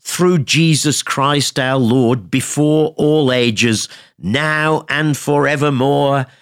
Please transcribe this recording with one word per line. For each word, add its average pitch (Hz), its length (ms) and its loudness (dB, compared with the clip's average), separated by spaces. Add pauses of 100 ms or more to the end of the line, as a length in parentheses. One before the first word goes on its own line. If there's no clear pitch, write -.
through 180 380 0
Jesus 151 640 0
Christ 143 560 -2
our 131 180 0
Lord 120 540 0
before 151 680 0
all 151 340 2
ages, 120 580 0 (300)
now 151 720 -2
and 147 280 -2
forevermore. 143 1080 0 (160)